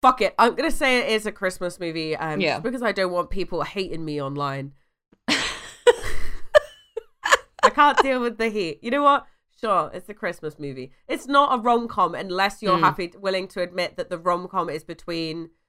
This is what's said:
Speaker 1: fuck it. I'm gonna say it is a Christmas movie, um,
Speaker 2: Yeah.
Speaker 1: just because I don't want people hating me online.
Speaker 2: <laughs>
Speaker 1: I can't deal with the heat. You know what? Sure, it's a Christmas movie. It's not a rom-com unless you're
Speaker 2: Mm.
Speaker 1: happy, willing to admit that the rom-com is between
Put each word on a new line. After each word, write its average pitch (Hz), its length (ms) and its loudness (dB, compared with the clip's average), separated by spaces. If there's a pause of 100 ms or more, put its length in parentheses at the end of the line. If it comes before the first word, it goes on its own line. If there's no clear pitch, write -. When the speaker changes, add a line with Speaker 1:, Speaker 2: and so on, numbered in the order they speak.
Speaker 1:
fuck 254 200 4
it. 196 180 0
I'm 233 160 6
gonna 302 160 -2
say 262 260 2
it 240 120 0
is 214 180 0
a 208 40 -4
Christmas 185 480 -6
movie, 160 360 -4
um, 160 260 -4
Speaker 2:
Yeah. 156 120 0
Speaker 1:
just 120 100 -6
because 254 180 -6
I 226 100 -2
don't 190 200 -2
want 175 180 -2
people 175 320 -4
hating 165 420 -6
me 151 160 -6
online. 139 540 -6 (540)
Speaker 2:
<laughs> - 40 0 (2250)
Speaker 1:
I 262 60 8
can't 285 300 4
deal 269 220 2
with 240 160 -4
the 226 120 0
heat. 202 320 -4
You 233 100 -6
know 285 120 0
what? 277 220 4 (340)
Sure, 185 340 0
it's 185 160 -14
a 208 60 -14
Christmas 175 420 -8
movie. 135 340 -12 (160)
It's 269 200 -8
not 285 320 4
a - 20 -10
rom-com 226 540 0
unless 190 480 -4
you're 185 140 4
Speaker 2:
Mm. 170 40 2
Speaker 1:
happy, 180 380 0
willing 190 300 -4
to 190 120 -6
admit 175 360 -4
that 170 120 -8
the 180 80 -8
rom-com 175 520 -2
is 156 140 -8
between 165 680 -8 (180)